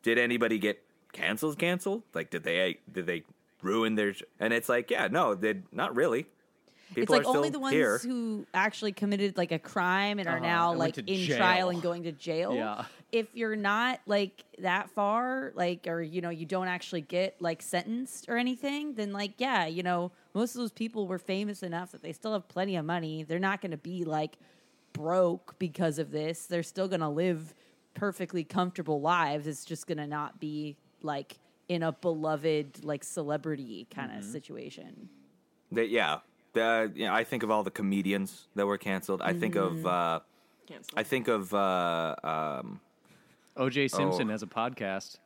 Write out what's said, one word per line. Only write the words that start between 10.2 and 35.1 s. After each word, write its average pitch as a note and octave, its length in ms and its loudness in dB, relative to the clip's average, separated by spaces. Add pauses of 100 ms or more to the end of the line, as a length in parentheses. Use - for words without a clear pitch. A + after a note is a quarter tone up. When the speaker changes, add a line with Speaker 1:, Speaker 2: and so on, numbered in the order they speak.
Speaker 2:
are E3+ 80 0
Speaker 3:
Uh-huh. E3 100 -2
Speaker 2:
now, E3+ 240 4
Speaker 3:
And E3 80 0
Speaker 2:
like, E3 180 0
Speaker 3:
went E3 120 -8
to F#3+ 60 0
Speaker 2:
in F#3 120 0
Speaker 3:
jail. D3 120 2
Speaker 2:
trial F3+ 320 6
and F3 120 -2
going F3 220 -2
to E3 80 -4
jail. E3+ 420 -2
Speaker 3:
Yeah. A2 300 -2 (260)
Speaker 2:
If A3+ 240 0
you're A3 220 -2
not, G#3+ 500 2
like, G3+ 380 0 (140)
that F#3 320 0
far, B3 680 0
like, F3 320 0
or, E3+ 140 -2
you E3 180 -4
know, E3+ 100 -4
you E3 160 -6
don't F#3 220 -2
actually F3+ 320 -4
get, F3+ 400 -2
like, E3 220 -2
sentenced A3 680 -4
or A#3 80 0
anything, C#4 580 -2
then, G#3 180 -4
like, G3+ 260 -4
yeah, A#3+ 280 2
you E3 160 -2
know, F3+ 300 0 (220)
most A3+ 200 0
of B3 60 -8
those A#3 120 -2
people A3 360 -4
were F#3 100 -4
famous G3 440 -4
enough F3 300 -6
that - 100 -18
they D#3+ 100 -8
still A3 220 -4
have F#3+ 140 -2
plenty F#3+ 280 0
of D#3+ 80 0
money. D#3 400 -2
They're D#3+ 160 -2
not G3 220 2
gonna E3+ 160 -4
be, F3 260 -6
like, D#3 320 -2 (560)
broke F3 640 2
because D#3+ 400 0
of D3 120 -4
this. D#3 360 -4
They're E3+ 160 -2
still F#3+ 240 -4
gonna E3 240 0
live D#3+ 440 0 (400)
perfectly F#3 500 -2
comfortable F3 560 0
lives. D3+ 460 2
It's D3+ 180 -6
just - 220 -10
gonna D3+ 200 -4
not D3 320 -6
be, D3+ 380 -6 (260)
like, C#3+ 360 -4 (300)
in F3 140 0
a D#3+ 100 2
beloved, D#3 920 0
like, D3 200 -4
celebrity C#3+ 840 -4
kinda B2+ 260 -10
Speaker 3:
Mm-hmm. G2+ 140 -10
Speaker 2:
situation. - 800 -12 (640)